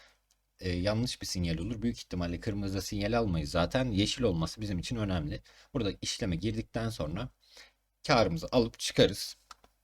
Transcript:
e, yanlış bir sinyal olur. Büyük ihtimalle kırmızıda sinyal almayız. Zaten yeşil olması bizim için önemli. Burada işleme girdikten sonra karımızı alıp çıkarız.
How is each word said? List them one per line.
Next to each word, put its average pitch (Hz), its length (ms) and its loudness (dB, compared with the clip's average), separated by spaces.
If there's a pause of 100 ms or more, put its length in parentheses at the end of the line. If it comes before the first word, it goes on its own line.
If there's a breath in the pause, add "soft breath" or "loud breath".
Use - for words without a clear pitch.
(600 loud breath)
e, 90 100 -2
yanlış 104 520 0
bir - 40 -8
sinyal 85 320 0
olur. 104 240 -6
Büyük 117 160 -2
ihtimalle 87 420 -4
kırmızıda 101 420 -4
sinyal 104 360 -2
almayız. 85 320 0
Zaten 120 400 2
yeşil 104 320 2
olması 85 380 2
bizim 101 180 -2
için 101 180 -4
önemli. 92 460 -2 (320 loud breath)
Burada 104 180 0 (100)
işleme 92 340 -2
girdikten 113 540 -2
sonra 95 380 -4 (800 loud breath)
karımızı 90 440 4
alıp 117 260 4
çıkarız. - 580 2 (480)